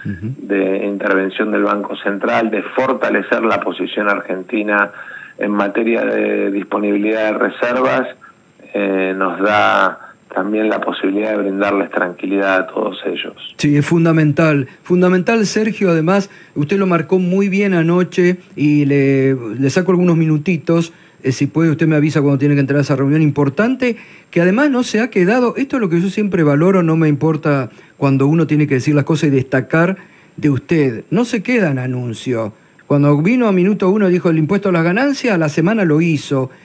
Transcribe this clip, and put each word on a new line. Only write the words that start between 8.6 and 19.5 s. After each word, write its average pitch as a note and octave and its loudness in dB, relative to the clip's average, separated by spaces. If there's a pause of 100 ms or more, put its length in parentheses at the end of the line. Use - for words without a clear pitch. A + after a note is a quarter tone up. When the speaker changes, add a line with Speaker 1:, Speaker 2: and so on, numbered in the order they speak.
Speaker 2:
eh, F#2+ -2
nos F#2 -4
da G2+ 0 (340)
también G#2+ -2
la G2+ -2
posibilidad G2 -4
de G#2 -2
brindarles G2 -2
tranquilidad F#2+ -2
a F#2 -2
todos - -6
ellos. - -8 (240)
Speaker 1:
Sí, D3 2
es D3 2
fundamental. D#3+ 2 (160)
Fundamental, F#3 2
Sergio, G#3+ 0
además, F3 0 (260)
usted D3 -2
lo G3 2
marcó F3 0
muy F#3+ 0
bien G3 0
anoche F3+ 2 (180)
y D3 2
le, C3+ 2
le A#2+ -2